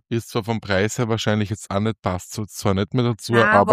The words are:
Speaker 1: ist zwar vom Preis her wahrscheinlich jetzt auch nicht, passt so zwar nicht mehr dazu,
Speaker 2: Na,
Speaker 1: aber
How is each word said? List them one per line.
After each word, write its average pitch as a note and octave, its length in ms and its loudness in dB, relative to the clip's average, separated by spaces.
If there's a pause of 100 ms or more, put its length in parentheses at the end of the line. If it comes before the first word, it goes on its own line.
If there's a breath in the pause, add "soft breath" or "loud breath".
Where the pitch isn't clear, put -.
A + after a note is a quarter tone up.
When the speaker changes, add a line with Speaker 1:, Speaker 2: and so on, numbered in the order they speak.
(100)
Speaker 1:
ist A#2 180 -2
zwar A2+ 160 -4
vom A2 160 -2
Preis G2 380 0
her A#2+ 100 0
wahrscheinlich G#2+ 400 0
jetzt - 220 -8
auch G2 100 0
nicht, A2 220 -2
passt F2+ 320 -4
so A2 100 -6
zwar - 300 -2
nicht G2 180 -2
mehr B2+ 120 0
dazu, A#2 280 -4
Speaker 2:
Na, A2+ 180 4
Speaker 1:
aber G#2 220 6